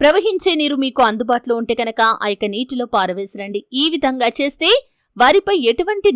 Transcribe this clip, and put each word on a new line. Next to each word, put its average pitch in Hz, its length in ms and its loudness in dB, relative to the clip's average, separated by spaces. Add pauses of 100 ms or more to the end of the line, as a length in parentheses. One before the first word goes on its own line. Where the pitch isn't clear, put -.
ప్రవహించే 359 600 2
నీరు 294 240 0
మీకు 254 240 0
అందుబాటులో 240 520 -2
ఉంటే 233 200 -4
కనుక 226 200 -4 (240)
ఆ 208 80 -2
యొక్క 208 140 -4 (100)
నీటిలో 247 300 -6 (100)
పారవేసిరండి. 196 640 -4 (220)
ఈ - 20 2 (100)
విధంగా 262 360 0 (100)
చేస్తే 285 300 0 (460)
వారిపై 392 400 4 (160)
ఎటువంటి 392 440 0